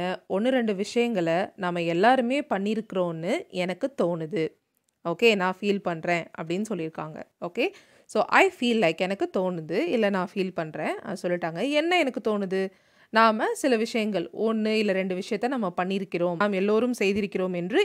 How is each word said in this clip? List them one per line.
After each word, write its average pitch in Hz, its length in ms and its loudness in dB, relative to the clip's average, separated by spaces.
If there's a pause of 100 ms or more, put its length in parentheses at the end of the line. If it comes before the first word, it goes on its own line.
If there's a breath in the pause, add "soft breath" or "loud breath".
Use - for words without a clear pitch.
(300)
ஒண்ணு 214 200 0
ரெண்டு 233 240 2
விஷயங்களை 190 640 0 (180)
நாம 175 300 -2
எல்லாருமே 240 520 4 (100)
பண்ணியிருக்கிறோம்னு 196 840 -2 (240)
எனக்கு 180 380 -4
தோணுது. 160 500 -2 (600)
ஓகே, 170 300 4
நான் 185 220 0
ஃபீல் 202 260 -2
பண்றேன் 170 500 -2
அப்படின்னு 180 360 -4
சொல்லியிருக்காங்க. 160 500 -6 (240)
ஓகே, 175 220 -4 (460 soft breath)
so - 100 0 (120)
I 320 180 8
feel 240 280 0
like, 165 220 2
எனக்கு 196 300 -2
தோணுது, 180 480 -2 (100)
இல்ல 226 220 2
நான் 185 200 -2
ஃபீல் 185 240 -4
பண்றேன், 160 460 -4
அது 180 200 -8
சொல்லிட்டாங்க. 175 400 -2 (120)
என்ன 339 260 2
எனக்கு 262 240 0
தோணுது? 196 400 0 (500 soft breath)
நாம 226 420 4
சில 269 220 2
விஷயங்கள், 214 500 -2 (140)
ஒண்ணு 220 340 0
இல்ல 208 180 2
ரெண்டு 190 220 0
விஷயத்த 202 340 -2
நம்ம 240 240 0
பண்ணியிருக்கிறோம், 180 680 -2
நாம் 208 160 2
எல்லோரும் 214 400 2
செய்திருக்கிறோம் 196 640 0
என்று 185 280 0